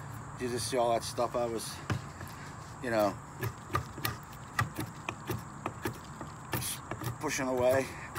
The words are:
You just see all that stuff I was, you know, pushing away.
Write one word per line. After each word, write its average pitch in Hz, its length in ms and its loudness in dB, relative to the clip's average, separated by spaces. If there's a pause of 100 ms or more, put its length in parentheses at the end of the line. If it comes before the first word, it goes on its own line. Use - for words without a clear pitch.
(400)
You 127 80 0
just 120 200 0
see 131 100 2
all 120 160 8
that 113 100 4
stuff 120 320 2
I 120 80 4
was, 113 260 0 (1120)
you 127 60 0
know, 104 240 6 (4000)
pushing 135 280 2
away. 131 360 8 (340)